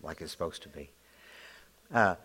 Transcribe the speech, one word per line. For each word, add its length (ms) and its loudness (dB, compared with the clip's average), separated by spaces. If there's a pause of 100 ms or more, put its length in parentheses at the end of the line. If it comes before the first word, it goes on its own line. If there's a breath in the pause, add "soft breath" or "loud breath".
like 200 -10
it's 100 -10
supposed 320 -6
to 60 -18
be. 220 -14 (1000 loud breath)
Uh, 320 6